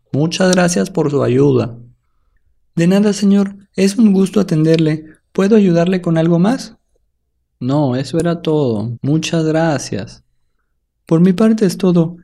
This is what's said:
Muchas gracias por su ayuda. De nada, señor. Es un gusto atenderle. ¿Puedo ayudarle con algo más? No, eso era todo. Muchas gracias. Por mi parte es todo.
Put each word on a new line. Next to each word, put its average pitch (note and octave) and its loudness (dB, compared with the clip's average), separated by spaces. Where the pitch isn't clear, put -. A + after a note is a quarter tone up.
Muchas E3+ 0
gracias F3+ 0
por D3+ -2
su C3+ -2
ayuda. B2 0
De E3+ 0
nada, G3+ 2
señor. G3+ 0
Es G3 0
un G#3+ 4
gusto F#3+ 0
atenderle. D#3+ 0
¿Puedo G3 2
ayudarle F3+ 2
con E3+ 0
algo E3 2
más? A3 -2
No, C3 -2
eso B2+ -4
era E3+ -2
todo. A#2+ -2
Muchas D#3 -2
gracias. D#3 -4
Por E3 0
mi F#3 4
parte A3 2
es F3 -2
todo. F3 0